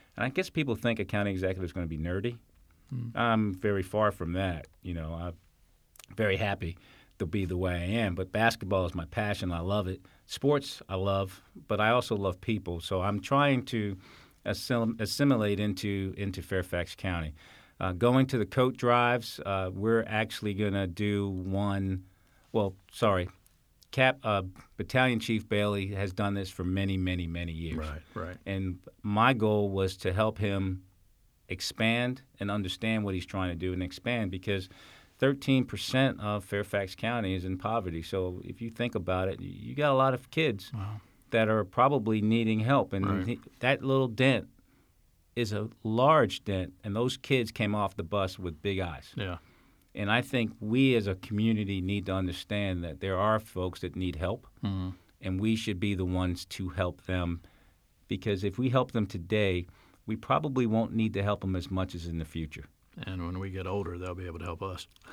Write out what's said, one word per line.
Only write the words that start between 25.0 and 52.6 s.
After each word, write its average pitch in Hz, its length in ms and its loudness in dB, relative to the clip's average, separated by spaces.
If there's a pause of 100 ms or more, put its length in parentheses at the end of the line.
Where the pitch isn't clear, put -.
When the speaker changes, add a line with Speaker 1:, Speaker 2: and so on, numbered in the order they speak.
Speaker 1:
Chief 110 280 -2
Bailey 104 400 2
has 98 240 -4
done 101 220 0
this 98 160 -4
for - 160 -8
many, 95 320 0
many, 90 300 0
many 85 260 -6
years. 80 240 -6
Speaker 2:
Right, 76 240 -6 (120)
right. 90 320 -8
Speaker 1:
And 95 340 -4 (240)
my 107 300 4
goal 107 360 4
was 95 280 0
to 95 140 0
help 110 260 2
him 98 460 0 (640)
expand 120 760 -2 (180)
and 101 100 -2
understand 107 540 -2
what 98 100 -2
he's 92 120 -4
trying 92 240 -2
to 87 60 -4
do 90 180 -4
and 92 100 -2
expand, 107 480 -4
because 95 360 -4 (520)
thirteen 135 460 2
percent 131 540 0
of 104 240 -2
Fairfax 101 520 -2
County 113 400 -2
is 90 100 -4
in 95 120 -2
poverty. 92 440 -2
So 90 420 -4
if - 180 -12
you 113 80 -6
think 120 260 -4
about 92 340 0
it, - 100 -6
y-, 87 80 -10
you 104 280 -10
got 147 160 2
a 135 40 4
lot 135 180 4
of 127 180 -8
kids 143 420 -2
Speaker 2:
Wow. 104 260 -6 (320)
Speaker 1:
that 113 180 4
are 110 140 4
probably 113 580 4
needing 110 400 4
help. 113 320 4
And 95 140 2
Speaker 2:
Right. 98 200 2
Speaker 1:
he, 120 120 -4 (200)
that 127 240 2
little 135 240 4
dent 120 400 2 (880)
is 113 180 0
a 104 160 -2 (140)
large 123 640 4
dent, 92 280 -2 (100)
and 101 120 -4
those 127 220 0
kids 123 340 0
came 104 240 0
off 104 200 -2
the 98 80 -6
bus 95 360 -2
with 87 220 -6
big 98 180 -2
eyes. 85 360 -8
Speaker 2:
Yeah. 92 220 -6 (560)
Speaker 1:
And 101 180 -4
I 120 100 4
think 120 380 0
we 123 360 4
as 107 120 2
a 95 80 0
community 104 640 0
need 98 260 -2
to 95 60 -2
understand 92 720 -2